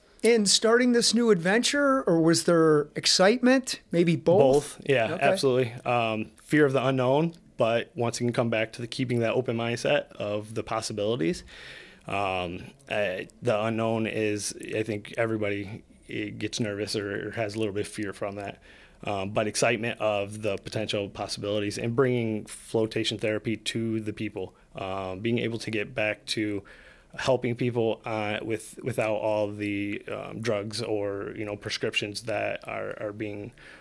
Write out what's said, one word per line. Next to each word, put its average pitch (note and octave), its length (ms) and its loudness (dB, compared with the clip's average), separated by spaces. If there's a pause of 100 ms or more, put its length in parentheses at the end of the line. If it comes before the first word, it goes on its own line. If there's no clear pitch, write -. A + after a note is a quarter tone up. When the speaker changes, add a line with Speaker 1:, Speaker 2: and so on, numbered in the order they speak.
(220)
Speaker 1:
in A3+ 220 6
starting A#3 480 4
this A#3 220 4
new A#3 160 6
adventure, B3 720 4
or E3 180 4
was E3 240 4
there D#3 500 6
excitement? B3 880 4 (100)
Maybe E3+ 240 4
both? E3+ 240 4
Speaker 2:
Both, C#3 460 4
yeah, A#2+ 280 2
Speaker 1:
Okay. F3+ 100 -4
Speaker 2:
absolutely. C3 500 4 (180)
Um, A2 400 0 (120)
fear D3+ 240 6
of C3 80 4
the B2+ 120 2
unknown, C3+ 480 2 (220)
but A#2 380 2
once A#2 260 -2
again, A#2+ 140 0
come A#2 160 0
back A2 240 0
to - 80 -12
the, A#2 40 -8
keeping B2 340 -2
that A2+ 120 2
open A#2+ 240 0
mindset A#2+ 560 0
of G#2 420 -6
the A2 80 -4
possibilities. A2+ 800 -2 (640)
Um, F#2 580 -4 (260)
I, F#2+ 380 -2 (120)
the A2 240 2
unknown A2+ 420 0
is, G#2 480 -2 (220)
I A2 60 0
think G#2+ 340 -6
everybody, G#2 680 -2 (240)
eh, G#2+ 220 -6
gets A2 280 -6
nervous G#2 380 -2
or, G2+ 320 -4
or - 40 -8
has G#2 220 -4
a A2 40 -6
little G#2+ 160 -2
bit G2+ 120 -2
of - 60 -14
fear G2 220 -6
from G2+ 220 -6
that. G2+ 260 -10 (420)
Um, G2 240 -2
but A2 180 0
excitement A#2 540 0
of G#2+ 400 -2
the G#2 160 -2
potential G#2 540 -4
possibilities G2+ 640 -4
and A#2 180 -4
bringing A#2+ 520 0
flotation A2+ 720 -2
therapy G#2+ 400 -2
to A2+ 420 -4
the G#2+ 140 -6
people, G2 400 -8 (200)
um, F#2+ 460 -6
being A#2 180 2
able A#2 200 -2
to - 120 -10
get G#2+ 240 -4
back G#2+ 320 -2
to G#2 360 -4 (540)
helping B2 380 0
people, A#2 500 0
uh, G#2+ 380 -2
with, A2 400 -6
without A2 320 -2
all G#2+ 340 0
the, G2+ 640 -4
um, G#2 300 -8
drugs G#2+ 420 -4
or, G2+ 540 -4
you G#2+ 80 -8
know, G#2 100 -6
prescriptions G#2+ 680 -4
that G#2 440 -4
are, G#2 340 -8
are G#2+ 120 -6
being, G#2 400 -8 (280)